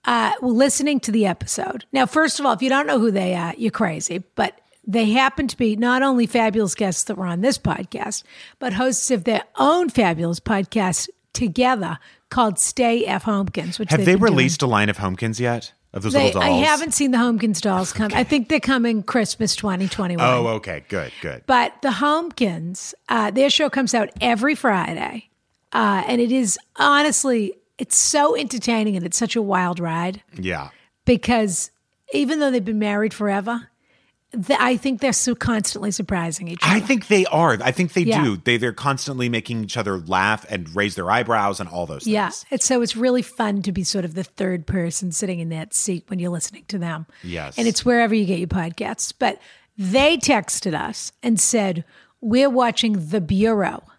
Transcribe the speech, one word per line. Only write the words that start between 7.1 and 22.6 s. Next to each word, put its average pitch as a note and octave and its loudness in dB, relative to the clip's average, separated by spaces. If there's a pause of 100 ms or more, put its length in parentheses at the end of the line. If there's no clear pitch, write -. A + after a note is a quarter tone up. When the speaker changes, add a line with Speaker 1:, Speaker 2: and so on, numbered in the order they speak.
Speaker 1:
were F#3 -6
on F3 -2
this C4+ 2
podcast, - -6 (340)
but B3 -4
hosts B3+ 0
of G3 0
their A3+ 0 (120)
own D#4+ 4
fabulous E3+ 0
podcast G3 0 (240)
together G#3 0 (320)
called A3 2
Stay A#3+ 2
F F#3+ -2
Homekins. F#3+ -2
Which G#3 -6
Speaker 2:
Have D#3 4
Speaker 1:
they've - 2
Speaker 2:
they F3+ 8
Speaker 1:
been G3 4
doing. A3 6
Speaker 2:
released C#3 4
a C#3 2
line G#2 4
of G2+ 0
Homekins G#2 -2
yet? A#2+ -2 (200)
Of G2 -8
those A2 -2
Speaker 1:
They, C#4 4
Speaker 2:
little - 2
dolls? - 4
Speaker 1:
I - 4
haven't D4+ 2
seen C#4 2
the B3 4
Homekins A3+ 2
dolls F#3 0
come. G#3+ -2
Speaker 2:
Okay. G#3 0
Speaker 1:
I B3 2
think C#4+ 0
they're D#4 2
coming A#3 0
Christmas - -2
twenty F#3+ -2
twenty-one. F3 -2
Speaker 2:
Oh, B2 2
okay. F2 -8
Good, D#2 -4
good. C#2 -10
Speaker 1:
But B3+ 2
the C4+ 0
Homekins, G#3+ -2 (160)